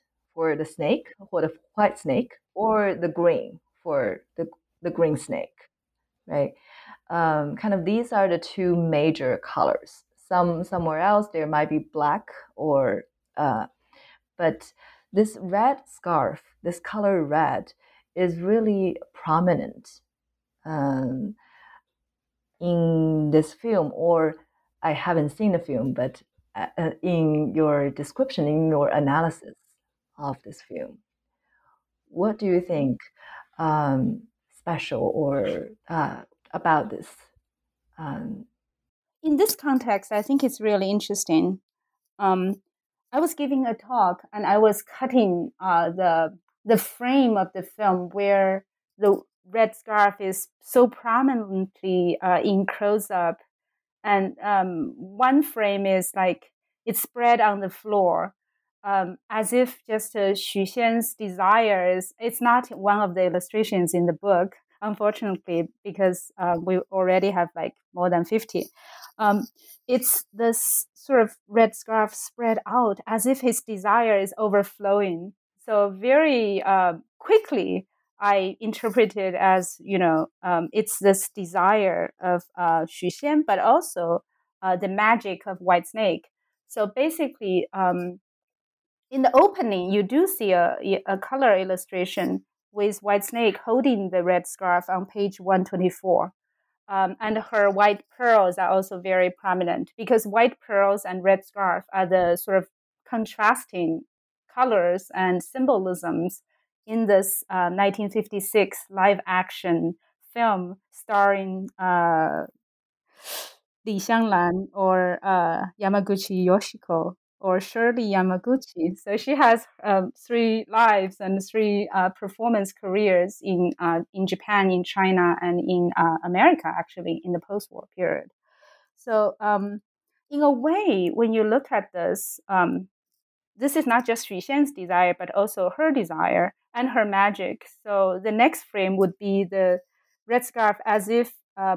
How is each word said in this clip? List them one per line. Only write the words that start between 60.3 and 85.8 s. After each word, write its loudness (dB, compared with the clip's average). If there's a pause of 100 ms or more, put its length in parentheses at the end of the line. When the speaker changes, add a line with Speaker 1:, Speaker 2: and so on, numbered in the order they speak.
Speaker 2:
Xu -4
Xian's -2
desires. 2
It's -6
not 2
one 0
of -2
the 2
illustrations 0
in 2
the 2
book, 0 (260)
unfortunately, -4 (160)
because, -2
uh, 0
we -2 (120)
already 2
have, 0
like, -8 (200)
more 0
than 2
fifty. -4 (540)
Um, 0 (400)
it's 0
this -2
sort 2
of 0 (120)
red 4
scarf -2
spread -4
out 0
as -2
if 0
his 0
desire 0
is -2
overflowing. 0 (300)
So 2
very, 2
uh, 2 (240)
quickly, 0 (320)
I 0
interpret 0
it -2
as, 2
you -4
know, 2 (140)
um, -2
it's -4
this 2
desire 0
of, -2 (120)
uh, 0
Xu -6
Xian, 0
but 0
also, 0 (400)
uh, 0
the -4
magic 0
of -10
White 2